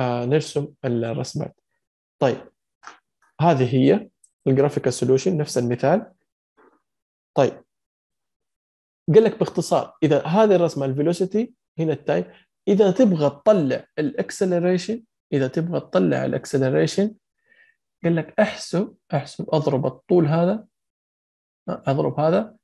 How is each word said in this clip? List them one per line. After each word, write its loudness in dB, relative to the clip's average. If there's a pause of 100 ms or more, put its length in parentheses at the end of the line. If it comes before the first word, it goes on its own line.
آه، -2
نرسم -2 (180)
الرسمات. -6 (600)
طيب، -2 (920)
هذه 2
هي 2 (380)
الجرافيكال 2
سوليوشن، 0
نفس -4
المثال. -2 (1200)
طيب، 0 (1500)
قال 8
لك -2
باختصار، -2
إذا 2
هذه 4
الرسمة 0
الفيلوسيتي، -2 (260)
هنا -2
التايم، -4 (420)
إذا 4
تبغى 4
تطلع 0 (120)
الأكسلريشن، -2 (300)
إذا 0
تبغى -4
تطلع -2
الأكسلريشن، -2 (880)
قال 0
لك -4
احسب، -2 (180)
احسب، -6
أضرب 0
الطول 0
هذا، 0 (1000)
أضرب -2
هذا 0